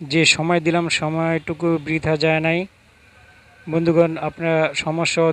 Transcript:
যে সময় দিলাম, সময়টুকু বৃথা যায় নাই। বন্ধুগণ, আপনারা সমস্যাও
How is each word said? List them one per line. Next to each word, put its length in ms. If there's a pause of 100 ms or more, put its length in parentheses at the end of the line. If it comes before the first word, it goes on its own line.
যে 220 (120)
সময় 320
দিলাম, 180 (160)
সময়টুকু 680 (180)
বৃথা 380
যায় 240
নাই। 120 (1040)
বন্ধুগণ, 460 (160)
আপনারা 320 (240)
সমস্যাও 480